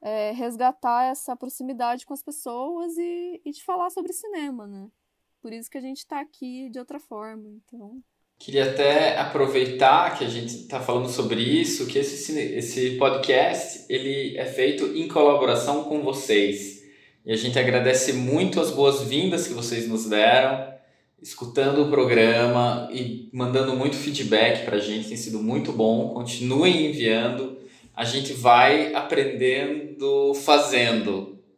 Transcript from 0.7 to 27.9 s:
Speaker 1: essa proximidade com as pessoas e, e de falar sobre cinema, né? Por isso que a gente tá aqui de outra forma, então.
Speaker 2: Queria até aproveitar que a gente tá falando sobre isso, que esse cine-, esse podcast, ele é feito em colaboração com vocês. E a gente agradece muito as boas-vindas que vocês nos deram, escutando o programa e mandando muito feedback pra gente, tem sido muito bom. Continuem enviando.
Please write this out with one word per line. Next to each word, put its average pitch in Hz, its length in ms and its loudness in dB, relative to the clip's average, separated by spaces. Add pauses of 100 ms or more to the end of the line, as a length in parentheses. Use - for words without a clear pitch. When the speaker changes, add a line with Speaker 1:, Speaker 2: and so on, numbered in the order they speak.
Speaker 1:
essa 262 300 -6
proximidade 247 680 -6
com - 80 -12
as 277 100 -14
pessoas 302 760 -8
e, 349 460 -8
e 294 80 -10
de - 120 -16
falar 359 260 -4
sobre 359 240 -8
cinema, 285 540 -10
né? 202 220 -16 (520)
Por 226 120 -14
isso 226 160 -14
que - 80 -14
a 262 40 -10
gente 262 240 -12
tá 294 140 -8
aqui 262 500 -12
de 247 100 -12
outra 302 200 -14
forma, 214 500 -16
então. 226 540 -20 (360)
Speaker 2:
Queria 135 320 0
até 143 460 4
aproveitar 135 1000 4
que 139 60 -4
a 117 60 -4
gente 117 360 -8
tá 135 140 -8
falando 123 300 -2
sobre - 320 -2
isso, 143 440 0
que 127 140 0
esse 139 180 -2
cine-, - 380 -6
esse 127 420 -2
podcast, - 920 2
ele 135 480 -4
é 131 80 -4
feito 135 500 0
em 160 140 -4
colaboração 143 720 2
com 151 180 -4
vocês. 104 800 0 (440)
E 113 80 -2
a - 20 0
gente 123 240 0
agradece 127 540 2
muito 151 480 0
as 151 100 0
boas-vindas 139 720 2
que 123 80 -8
vocês 117 360 -6
nos 110 160 -4
deram, 123 680 4 (480)
escutando 139 600 0
o 147 60 0
programa 120 1040 4
e 123 400 -8
mandando 127 420 0
muito 143 220 -2
feedback 117 680 2
pra 104 160 -2
gente, 107 300 -6
tem 117 80 -10
sido 110 220 -8
muito 117 340 -4
bom. 110 400 2
Continuem 131 720 0
enviando. 117 720 -2 (340)